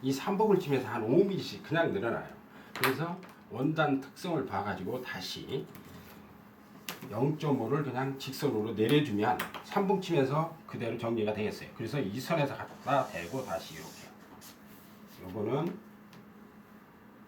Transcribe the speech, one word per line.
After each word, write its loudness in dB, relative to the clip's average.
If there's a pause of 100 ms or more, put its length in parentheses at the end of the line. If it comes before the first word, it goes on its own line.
이 4
삼복을 6
치면서 2
한 -2
오 0
밀리미터씩 4
그냥 2
늘어나요. -2 (460)
그래서 0 (320)
원단 2
특성을 -4
봐가지고 -4
다시 -6 (1400)
영점오를 2
그냥 -2
직선으로 0
내려주면 4 (260)
삼복 2
치면서 2 (100)
그대로 -4
정리가 2
되겠어요. -2
그래서 -4
이 -2
선에서 2
갖다 0
대고 -6
다시 -6
이렇게. -14 (1120)
요거는 -2 (1500)